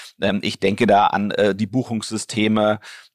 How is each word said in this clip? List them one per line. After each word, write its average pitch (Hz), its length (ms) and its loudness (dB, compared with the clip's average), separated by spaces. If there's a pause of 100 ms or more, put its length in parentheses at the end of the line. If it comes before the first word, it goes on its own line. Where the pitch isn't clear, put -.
(200)
Ähm, 98 220 -2
ich - 180 -6
denke 101 260 2
da 101 200 6
an, 101 240 0
äh, 101 240 2
die 104 120 -4
Buchungssysteme, 107 1120 -2 (340)